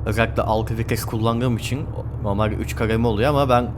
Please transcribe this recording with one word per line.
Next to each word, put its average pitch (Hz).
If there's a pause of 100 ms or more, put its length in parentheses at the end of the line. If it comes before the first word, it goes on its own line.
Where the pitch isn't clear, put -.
Özellikle 113
altı 110
vites 113
kullandığım 117
için 123
o-, -
normalde 107
üç 110
kademe 113
oluyor 110
ama 143
ben 123 (100)